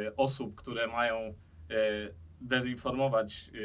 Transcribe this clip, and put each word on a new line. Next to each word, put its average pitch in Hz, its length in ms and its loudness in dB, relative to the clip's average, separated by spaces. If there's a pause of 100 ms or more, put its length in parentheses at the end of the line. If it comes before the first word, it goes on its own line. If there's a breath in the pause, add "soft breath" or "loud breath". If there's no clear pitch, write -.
(180)
osób, 135 380 2
które 117 320 -4
mają, 117 300 2 (100)
e, 107 60 -10 (1080 soft breath)
dezinformować, 127 1080 0 (140)